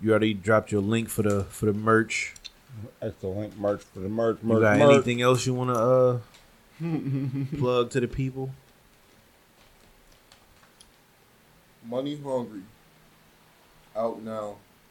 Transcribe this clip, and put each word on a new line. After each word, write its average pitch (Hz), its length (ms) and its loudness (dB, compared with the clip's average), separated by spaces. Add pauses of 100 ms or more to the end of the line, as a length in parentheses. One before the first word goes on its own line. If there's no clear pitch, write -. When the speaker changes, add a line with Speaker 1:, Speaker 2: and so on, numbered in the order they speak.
Speaker 1:
you 107 80 0
already 107 220 2
dropped 107 360 0
your 104 120 0
link 110 260 -2
for - 140 -6
the, 101 240 0
for - 220 -8
the 107 40 2
merch. 110 640 0 (680)
Speaker 2:
Extra 101 280 -8
link 104 280 -8
merch 101 260 -2
for - 180 -16
the 95 80 -6
merch, 113 340 0
Speaker 1:
You 110 60 -2
Speaker 2:
merch, 110 120 4
Speaker 1:
got 107 180 6
Speaker 2:
merch. 143 160 10
Speaker 1:
anything 123 260 2
else 127 240 4
you 131 80 0
wanna, 123 220 -2
uh, 123 420 4 (640)
Speaker 2:
<laughs> 139 760 -4
Speaker 1:
plug 123 340 0
to 127 100 0
the 120 80 -2
people? 131 400 -6 (3250)
Speaker 3:
Money 135 360 -8
Hungry, 120 420 -6 (1300)
out 110 260 -6
now 107 360 -10 (340)